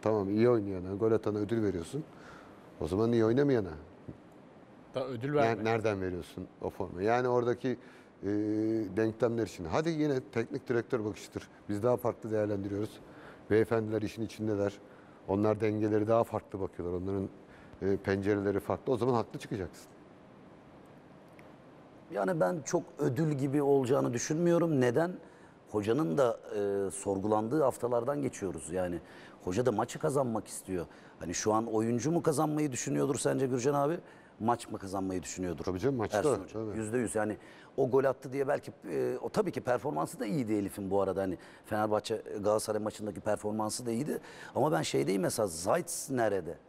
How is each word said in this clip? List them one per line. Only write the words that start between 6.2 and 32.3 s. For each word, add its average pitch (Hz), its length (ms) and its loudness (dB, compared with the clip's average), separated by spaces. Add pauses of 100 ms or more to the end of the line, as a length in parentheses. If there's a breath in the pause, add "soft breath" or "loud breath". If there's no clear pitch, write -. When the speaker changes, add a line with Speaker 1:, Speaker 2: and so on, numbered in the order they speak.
Speaker 1:
o 95 80 -2
formayı? 90 360 -4
Yani 123 220 4
oradaki, 123 400 0 (540 loud breath)
e, - 40 -6 (680)
denklemler 113 500 0
için. - 180 -10
Hadi 143 260 0
yine 151 300 0 (120)
teknik - 360 -4
direktör 117 360 0
bakışıdır. - 440 -8 (200 loud breath)
Biz 104 140 -2
daha 123 140 4
farklı 113 340 -4
değerlendiriyoruz. 104 720 -2 (500 loud breath)
Beyefendiler 110 520 4
işin 104 200 -4
içindeler. 104 560 -2 (500 loud breath)
Onlar 104 320 2
dengeleri 107 480 2
daha 113 160 6
farklı 101 360 -6
bakıyorlar. 90 400 -4
Onların, 98 280 -2 (540 loud breath)
e, 98 140 2
pencereleri 98 640 0
farklı. 101 320 -2
O 123 40 2
zaman 120 180 2
haklı 113 240 0
çıkacaksın. - 480 -8 (2250)
Speaker 3:
Yani 185 280 0
ben 180 240 2
çok 170 180 0 (160)
ödül 147 340 0
gibi 143 300 2
olacağını 135 520 4
düşünmüyorum. 170 680 2
Neden? 139 320 2 (580 loud breath)
Hocanın 135 480 0
da, 120 220 2 (160)
e, 101 340 0
sorgulandığı 107 720 2
haftalardan 123 600 0
geçiyoruz. 82 500 -6
Yani 90 280 -2 (440 loud breath)
hoca 101 220 0
da 120 60 4
maçı 113 260 -2
kazanmak 127 500 -2
istiyor. 87 380 -6 (320 loud breath)
Hani 85 160 -6
şu 107 180 2
an 110 140 2
oyuncu 117 460 0
mu 170 100 0
kazanmayı 151 500 0